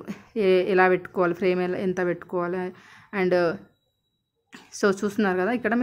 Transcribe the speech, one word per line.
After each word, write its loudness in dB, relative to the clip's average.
ఏ-, 6
ఎలా 6
పెట్టుకోవాలి, -2
ఫ్రేమ్ 2
ఎలా, -4
ఎంత -2
పెట్టుకోవాలి. -6
And 2
so 2
చూస్తున్నారు 0
కదా -2
ఇక్కడ -2